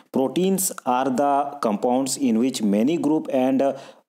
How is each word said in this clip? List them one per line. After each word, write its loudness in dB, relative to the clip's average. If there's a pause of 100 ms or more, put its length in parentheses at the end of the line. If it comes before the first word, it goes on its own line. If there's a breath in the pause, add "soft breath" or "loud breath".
(160 loud breath)
"Proteins 0 (160)
are 2 (100)
the 2 (220)
compounds 0
in 2
which -2
many 2
group 0
and, 2 (360 loud breath)